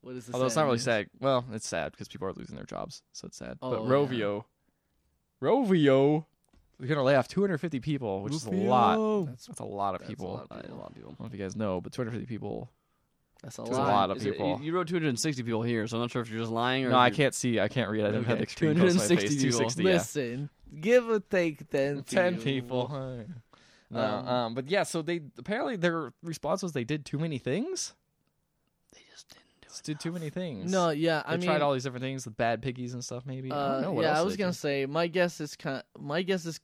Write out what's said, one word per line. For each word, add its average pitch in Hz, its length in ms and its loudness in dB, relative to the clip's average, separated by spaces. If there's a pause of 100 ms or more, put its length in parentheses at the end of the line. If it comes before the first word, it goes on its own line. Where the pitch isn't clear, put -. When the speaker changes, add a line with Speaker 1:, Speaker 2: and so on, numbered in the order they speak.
Speaker 1:
What 127 160 -12
is 117 80 -12
the 123 80 -10
Speaker 2:
Although 127 140 2
it's 123 80 0
Speaker 1:
sad 165 60 4
Speaker 2:
not 151 40 6
really 127 100 4
Speaker 1:
news? 120 80 -2
Speaker 2:
sad. 113 260 2 (120)
Well, 127 320 2
it's 107 140 -8
sad 80 300 -4
'cause 101 120 -12
people - 180 -8
are 92 60 -4
losing - 240 -12
their - 80 -12
jobs, - 380 -10 (100)
so - 140 -14
it's - 100 -16
sad. - 240 -12
Speaker 1:
Oh, 127 100 -6
Speaker 2:
But 110 120 -2
Speaker 1:
yeah. 120 60 -4
Speaker 2:
Rovio, 120 540 0 (1000)
Rovio, 151 840 6 (540)
they're 131 100 -10
gonna 147 140 2
lay 139 120 6
off 127 120 4
two - 140 0
hundred 190 180 2
fifty 147 200 -4
people, 117 440 -2
which 113 100 -4
is 160 120 -6
a 214 60 -4
lot. 202 460 6
Speaker 3:
Rufio. 214 280 2
Speaker 1:
That's, 123 220 -10
Speaker 2:
That's - 120 -16
a - 60 -8
lot 101 300 -2
of - 60 -6
Speaker 1:
that's - 100 -12
a 104 40 -8
Speaker 2:
people. 92 180 -8
Speaker 1:
lot 69 100 -8
of - 60 -18
Speaker 3:
That 53 60 -14
is 52 40 -12
a - 80 -12
Speaker 1:
people. - 120 -14
Speaker 3:
lot - 100 -14
of - 60 -18
people. - 140 -18
Speaker 2:
I - 40 -16
don't - 80 -20
know 110 60 -10
if 107 60 -12
you 98 120 -12
guys 92 100 -6
know, 98 260 -2
but - 120 -12
two - 80 -6
hundred 113 100 -4
fifty 107 140 -6
people. 110 440 -8 (720)
Speaker 1:
That's - 160 -14
a 113 40 -12
Speaker 2:
That's 117 160 -4
a - 20 0
Speaker 1:
lot. 139 80 2
Speaker 2:
lot 98 240 4
of 98 60 -4
Speaker 3:
Is 117 80 -6
it, 101 80 0
Speaker 2:
people. 98 260 -2
Speaker 3:
you, 147 60 -10
you 160 100 -4
wrote 180 120 0
two 175 80 -4
hundred 151 240 0
sixty 135 240 -2
people 113 200 0
here, 113 240 0
so 113 100 -4
I'm 117 60 0
not 120 80 -4
sure 127 100 -2
if 113 80 -6
you're 110 100 -6
just 113 120 -4
lying 127 340 0
or 123 40 0
Speaker 2:
No, 127 60 4
Speaker 3:
if 127 40 8
Speaker 2:
I 123 80 10
Speaker 3:
you're 117 80 2
Speaker 2:
can't 139 180 2
see. 117 260 0
I 98 100 4
can't 110 200 0
read. 110 140 0
I 104 80 2
didn't 110 140 0
have 117 120 2
Speaker 3:
Okay. 113 80 0
Speaker 2:
the - 60 -12
screen 156 260 2
close 180 160 8
to 180 40 4
my - 100 4
face. - 20 -
Speaker 3:
Two 175 60 8
hundred 196 140 2
sixty 139 160 2
people. 120 140 4
Speaker 2:
Two 113 60 4
sixty, 127 180 -2
yeah. 185 100 6
Speaker 1:
Listen, 143 560 -2 (300)
give 233 300 6
or 220 120 2
take 170 480 0
ten 139 340 0
Speaker 2:
Ten 180 380 2
Speaker 1:
people. 127 460 -2
Speaker 2:
people. 131 380 -8 (680)
No, 117 100 -4
Speaker 1:
Um, 104 260 -2
Speaker 2:
um, 120 260 0
but 131 160 -6
yeah, 185 140 2
so 165 180 -2
they 170 200 -4 (160)
apparently 233 380 -4
their 165 460 0
response 165 400 -4
was 175 120 -6
they 131 100 -2
did 147 220 -4
too - 120 -6
many 156 220 -2
things. 247 560 -4 (1000)
Speaker 3:
They - 60 -20 (120)
just - 180 -20
didn't - 120 -20 (200)
do - 60 -20
Speaker 2:
Just - 160 -16
did 151 160 -6
too 165 120 -4
many 165 180 -6
things. 170 420 -4
Speaker 1:
No, 180 200 4
yeah, 156 340 2
I 165 120 -2
Speaker 2:
They 175 80 0
tried 165 100 4
Speaker 1:
mean, 147 80 4
Speaker 2:
all 143 100 4
these 127 120 0
different 127 180 -6
things, 135 220 -6
the 120 40 -10
bad 113 320 0
piggies 123 320 -6
and 123 100 -8
stuff. 123 220 -10
Maybe 131 260 -8
I 147 40 -4
don't 139 220 0
Speaker 1:
uh, - 40 0
Speaker 2:
know 190 120 -2
what 156 100 2
Speaker 1:
yeah, 160 80 4
Speaker 2:
else 151 80 4
Speaker 1:
I - 40 4
was 196 100 0
Speaker 2:
they 185 40 -6
Speaker 1:
gonna 190 140 0
Speaker 2:
did. 175 80 -4
Speaker 1:
say 139 260 0
my 160 220 0
guess 175 340 0
is 147 140 -8
ki-, 135 240 -6 (180)
my 147 240 -4
guess 180 240 0
is 160 180 -6